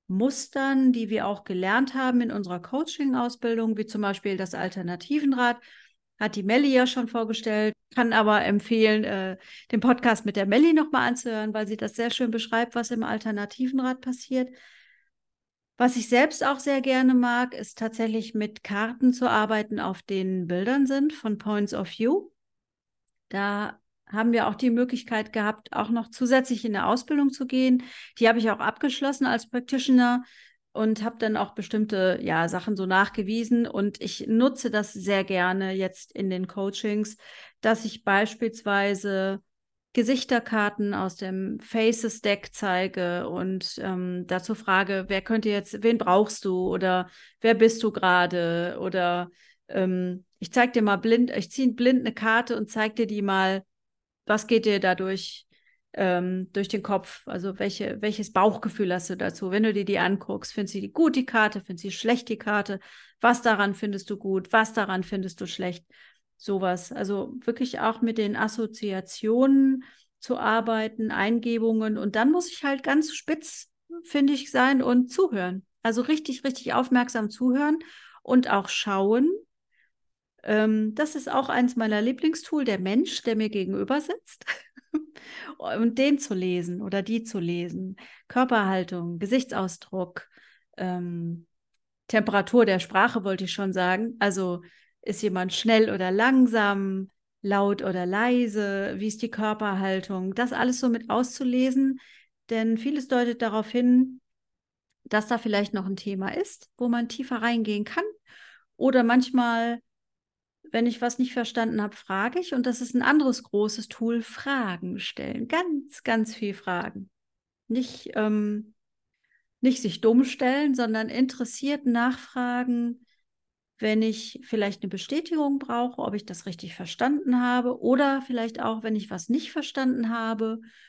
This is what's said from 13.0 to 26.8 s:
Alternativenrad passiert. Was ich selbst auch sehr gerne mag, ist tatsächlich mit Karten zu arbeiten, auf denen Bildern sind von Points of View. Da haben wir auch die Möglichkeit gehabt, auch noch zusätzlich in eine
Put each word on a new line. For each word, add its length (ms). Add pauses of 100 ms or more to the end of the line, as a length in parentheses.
Alternativenrad 1000
passiert. 480 (1300)
Was 180
ich 140
selbst 360
auch 140
sehr 220
gerne 320
mag, 400
ist 240
tatsächlich 560
mit 320
Karten 480
zu 160
arbeiten, 500
auf 220
denen 460
Bildern 400
sind 260
von 240
Points 360
of 140 (100)
View. 340 (1000)
Da 500 (280)
haben 260
wir 140
auch 80
die 160
Möglichkeit 600
gehabt, 400
auch 180
noch 200
zusätzlich 560
in 100
eine 120